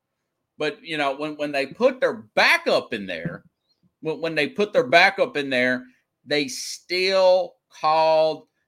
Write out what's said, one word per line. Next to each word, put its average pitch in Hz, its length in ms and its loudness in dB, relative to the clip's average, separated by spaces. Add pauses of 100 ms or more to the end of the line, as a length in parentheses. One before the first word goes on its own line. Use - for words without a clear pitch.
(560)
But, 143 260 -6
you 160 140 -8
know, 139 180 -2
when, 151 220 -8
when 147 160 -6
they 139 140 -2
put 254 340 0
their 113 240 -2 (100)
backup 220 600 0
in 104 120 -8
there, 87 380 -10 (560)
when, 156 220 -8
when 160 120 -4
they 147 140 0
put 208 240 -4
their 160 140 2
backup 170 500 4
in 143 140 -4
there, 127 340 0 (400)
they 143 240 -2
still 185 1080 0 (120)
called 160 800 2 (200)